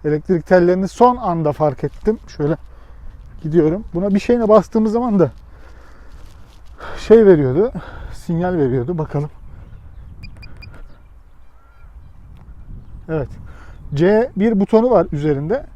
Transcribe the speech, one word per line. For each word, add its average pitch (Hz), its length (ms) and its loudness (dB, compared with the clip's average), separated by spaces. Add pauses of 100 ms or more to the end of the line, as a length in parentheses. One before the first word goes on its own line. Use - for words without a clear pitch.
Elektrik 156 420 0
tellerini 185 420 4
son 247 280 4
anda 170 360 -2
fark 151 320 0
ettim. - 340 -2 (100)
Şöyle 151 280 -2 (840)
gidiyorum. 160 420 2 (100)
Buna 190 200 0
bir 202 60 2
şeyine 233 280 2
bastığımız 214 440 4
zaman 233 260 0
da 147 120 4 (1700)
şey 220 280 8
veriyordu. 160 460 4 (400)
Sinyal 175 440 -4
veriyordu. 135 420 0
Bakalım. 147 320 -4 (3750)
Evet. 156 200 -4 (680)
C 208 420 2
bir 202 240 2
butonu 226 300 2
var 185 220 4
üzerinde. 156 640 -2